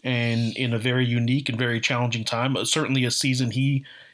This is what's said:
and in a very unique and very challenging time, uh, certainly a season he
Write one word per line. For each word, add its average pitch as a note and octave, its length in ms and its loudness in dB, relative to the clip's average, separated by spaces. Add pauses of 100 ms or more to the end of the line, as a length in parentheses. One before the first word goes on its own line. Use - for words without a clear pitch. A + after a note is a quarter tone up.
and A#2 520 0
in A#2+ 180 -2
a A#2 60 0
very B2+ 260 2
unique A#2+ 440 0
and A#2 80 -2
very A#2+ 240 0
challenging A#2+ 420 0
time, A#2+ 320 0
uh, G2 80 -2
certainly C3+ 400 0
a A#2+ 80 0
season B2+ 400 0
he C3+ 320 0 (300)